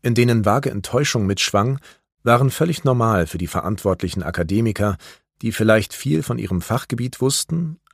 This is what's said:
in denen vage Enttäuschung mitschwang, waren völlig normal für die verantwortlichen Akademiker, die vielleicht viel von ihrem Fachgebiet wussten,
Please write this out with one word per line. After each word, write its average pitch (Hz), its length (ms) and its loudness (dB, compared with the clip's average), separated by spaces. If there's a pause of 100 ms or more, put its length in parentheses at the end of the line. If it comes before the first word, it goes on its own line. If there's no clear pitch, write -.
in 120 120 0
denen 117 300 4
vage 120 260 2
Enttäuschung 117 560 -2
mitschwang, 104 540 0 (420)
waren 123 280 4
völlig 160 340 -2
normal 113 420 2
für 85 120 -8
die 85 100 -4
verantwortlichen 95 760 -4
Akademiker, 101 760 0 (460)
die 113 80 -2
vielleicht 110 440 2
viel 151 280 -2
von 120 160 -4
ihrem 92 240 -4
Fachgebiet 120 580 -6
wussten, 160 600 -2 (140)